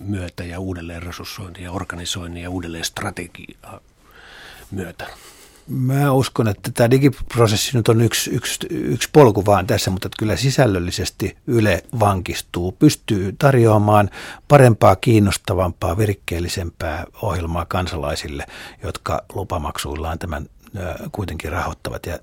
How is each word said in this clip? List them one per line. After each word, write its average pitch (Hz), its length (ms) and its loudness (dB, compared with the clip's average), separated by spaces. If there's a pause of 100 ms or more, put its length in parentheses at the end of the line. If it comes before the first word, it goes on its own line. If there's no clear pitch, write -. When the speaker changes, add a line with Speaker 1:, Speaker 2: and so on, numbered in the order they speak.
Speaker 1:
myötä 92 420 -8
ja 87 160 -10
uudelleenresurssoinnin 87 1040 -12
ja 90 80 -12
organisoinnin 87 720 -10
ja 87 60 -10
uudelleenstrategian 87 1300 -10 (920)
myötä? 92 360 -10 (600)
Speaker 2:
Mä 135 440 0
uskon, 131 360 0
että 101 260 -4
tämä 120 180 4
digiprosessi 123 840 2
nyt 113 120 2
on 113 120 6
yksi, - 300 0
yksi, - 380 -6
yksi - 440 -4
polku 110 320 8
vaan 101 220 4
tässä, 101 240 0
mutta 92 160 -4
että - 120 -10
kyllä 107 160 0
sisällöllisesti 107 1000 0 (100)
Yle 104 360 2 (160)
vankistuu, 92 720 -2
pystyy 101 680 2
tarjoamaan 107 680 4 (380)
parempaa, 117 480 8
kiinnostavampaa, 92 1000 2
virikkeellisempää 85 1080 -4 (160)
ohjelmaa 85 440 -4
kansalaisille, 76 800 -6 (380)
jotka - 500 -6
lupamaksuillaan 78 840 -6
tämän, 76 300 -8 (260)
ö, 90 360 -10
kuitenkin 87 400 -8
rahoittavat. - 540 -8
Ja 87 180 -8